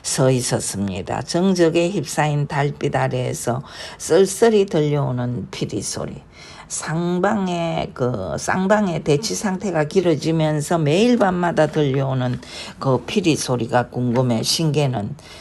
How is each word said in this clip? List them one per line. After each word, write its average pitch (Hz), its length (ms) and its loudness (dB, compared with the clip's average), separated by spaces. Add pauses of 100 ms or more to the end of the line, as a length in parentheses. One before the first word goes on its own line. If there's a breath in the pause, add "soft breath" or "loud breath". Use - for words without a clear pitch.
서 135 280 2
있었습니다. 107 920 -2
정적에 170 680 2
휩싸인 147 560 0
달빛 143 480 -2
아래에서 127 680 -2 (360 loud breath)
쓸쓸히 196 680 4
들려오는 139 840 0
피리 - 320 -6
소리. - 400 -8 (460 loud breath)
상방의 175 1200 -2
그, 98 460 -2
쌍방의 190 640 0
대치 151 300 0
상태가 185 500 -2
길어지면서 156 920 0
매일 196 400 4
밤마다 175 480 2
들려오는 135 720 0 (380 loud breath)
그 131 280 2
피리 165 300 2
소리가 120 520 0
궁금해 123 540 0
신겐은, 143 760 0 (240 loud breath)